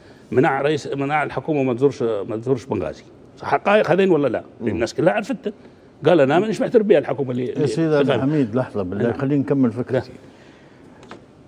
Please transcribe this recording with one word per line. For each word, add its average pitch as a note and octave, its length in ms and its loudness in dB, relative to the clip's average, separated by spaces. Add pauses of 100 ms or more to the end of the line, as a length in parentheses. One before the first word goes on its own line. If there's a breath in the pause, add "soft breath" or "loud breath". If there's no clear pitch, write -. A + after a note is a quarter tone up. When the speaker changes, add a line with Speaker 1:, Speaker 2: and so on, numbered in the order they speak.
(320 loud breath)
Speaker 1:
منع C3+ 300 2
رئيس، C#3+ 240 -2
منع C#3 360 -2
الحكومة C#3 400 -4
ما B2+ 120 0
تزورش، C3 280 2
ما A2 340 -4
تزورش A#2+ 280 -4
بنغازي. E2 380 -6 (360)
صح - 100 -14
حقائق G3+ 420 2
هذين F#3+ 200 2
ولا D3 180 2
لا؟ G2 140 -4 (180)
Speaker 2:
مم. A2+ 80 -4
Speaker 1:
الناس A2+ 260 -2
كلها E3 180 2
عرفت. G#3+ 420 -6 (520 loud breath)
قال: E3 140 6
"أنا C#3 180 4
مانيش G#3+ 220 0
محترف A3 260 2
بها G3+ 120 6
الحكومة C3+ 320 -4
اللي، B2 160 -4
Speaker 3:
يا - 60 -4
Speaker 1:
اللي D3+ 140 0
Speaker 3:
سيدي D#3 300 0
عبد C#3 140 2
Speaker 1:
قائمة". B2+ 140 0
Speaker 3:
الحميد، C3+ 300 0
لحظة B2 280 -2
بالله، G2 220 -4
Speaker 1:
نعم. A#2 140 0
Speaker 3:
خليني C#3 220 0
نكمل C3 320 2
فكرتي. B2 380 -4
Speaker 1:
نعم. - 80 -20 (1300 loud breath)